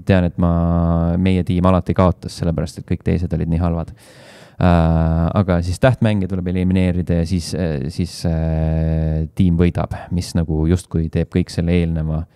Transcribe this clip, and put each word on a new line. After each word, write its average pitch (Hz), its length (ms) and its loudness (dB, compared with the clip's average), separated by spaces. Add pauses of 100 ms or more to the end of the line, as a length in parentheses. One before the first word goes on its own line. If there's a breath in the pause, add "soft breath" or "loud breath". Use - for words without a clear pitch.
tean, 92 180 4
et 87 160 -2
ma, 85 140 2 (640)
meie 92 260 2
tiim 90 240 0
alati 90 240 2
kaotas, - 480 0
sellepärast 82 400 -4
et - 80 -10
kõik 90 160 -4
teised 85 320 -2
olid 82 160 -2
nii 82 80 0
halvad. 85 320 -2 (640 loud breath)
Äh, 82 680 2 (100)
aga 90 240 2
siis 90 240 -4
tähtmängija 107 480 0
tuleb 90 160 -4
elimineerida 90 720 0
ja 82 80 -2
siis, 87 240 -4
äh, 78 300 -2 (100)
siis, - 320 -6
äh, 80 1120 -2
tiim 87 260 2
võidab, 85 320 0 (200 loud breath)
mis 85 200 -4
nagu 80 340 0
justkui 82 460 -2
teeb 85 160 -2
kõik - 240 -2
selle 85 240 0
eelneva 82 480 -2 (120)